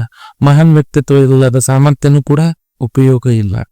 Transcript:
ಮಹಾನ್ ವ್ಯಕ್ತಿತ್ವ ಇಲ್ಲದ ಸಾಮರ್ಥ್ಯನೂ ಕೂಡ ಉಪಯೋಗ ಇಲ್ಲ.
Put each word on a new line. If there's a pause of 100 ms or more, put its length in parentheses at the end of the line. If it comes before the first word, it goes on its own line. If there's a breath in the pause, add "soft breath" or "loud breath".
(420 loud breath)
ಮಹಾನ್
ವ್ಯಕ್ತಿತ್ವ
ಇಲ್ಲದ
ಸಾಮರ್ಥ್ಯನೂ
ಕೂಡ (380)
ಉಪಯೋಗ
ಇಲ್ಲ. (160)